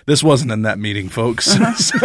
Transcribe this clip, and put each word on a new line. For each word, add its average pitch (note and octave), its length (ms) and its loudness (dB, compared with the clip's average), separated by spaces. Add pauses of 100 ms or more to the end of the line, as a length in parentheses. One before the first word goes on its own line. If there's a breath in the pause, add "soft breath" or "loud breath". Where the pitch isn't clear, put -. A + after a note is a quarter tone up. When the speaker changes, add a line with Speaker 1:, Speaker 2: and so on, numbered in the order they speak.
Speaker 1:
This D3 180 2
wasn't C#3 280 2
in G#2+ 100 -2
that G#2+ 160 0
meeting, G2+ 320 -4
folks. A#2 380 -2
<laughs> G3+ 120 4
Speaker 2:
Uh-huh. A3+ 140 2
Speaker 1:
So, - 320 -4